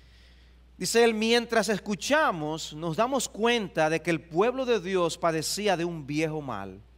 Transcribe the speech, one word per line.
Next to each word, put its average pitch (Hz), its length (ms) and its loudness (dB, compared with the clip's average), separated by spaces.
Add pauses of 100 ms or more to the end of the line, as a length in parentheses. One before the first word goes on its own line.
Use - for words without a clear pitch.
(800)
Dice 226 240 4
él, 233 100 6
Mientras 226 560 2
escuchamos, 196 1040 0
nos 156 240 -6
damos 247 320 0
cuenta 202 600 0
de 160 100 0
que 170 100 -2
el 165 100 0
pueblo 240 440 0
de 233 160 0
Dios 175 380 0
padecía 175 580 0
de 165 80 -2
un 165 220 -6
viejo 156 340 -2
mal, 101 400 -10 (180)